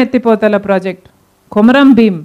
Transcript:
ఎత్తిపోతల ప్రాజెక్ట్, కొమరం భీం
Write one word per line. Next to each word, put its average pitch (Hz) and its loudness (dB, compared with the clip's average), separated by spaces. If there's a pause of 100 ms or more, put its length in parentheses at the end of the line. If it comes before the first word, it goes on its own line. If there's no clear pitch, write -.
ఎత్తిపోతల 220 -2 (100)
ప్రాజెక్ట్, 185 -6 (440)
కొమరం 254 2
భీం 214 0